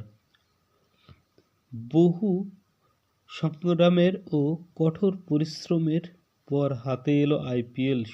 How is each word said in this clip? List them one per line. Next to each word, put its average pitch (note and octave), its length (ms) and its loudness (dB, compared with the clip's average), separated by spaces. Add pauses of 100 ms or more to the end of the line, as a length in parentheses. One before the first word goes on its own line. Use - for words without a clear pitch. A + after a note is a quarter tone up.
(1900)
বহু F3 380 4 (1000)
সংগ্রামের F3 840 2 (180)
ও D3+ 100 2 (340)
কঠোর E3 380 0 (120)
পরিশ্রমের D#3+ 760 0 (440)
পর C#3 220 0 (140)
হাতে C3+ 380 -2
এলো D3 240 2
আইপিএল B2+ 540 -2 (140)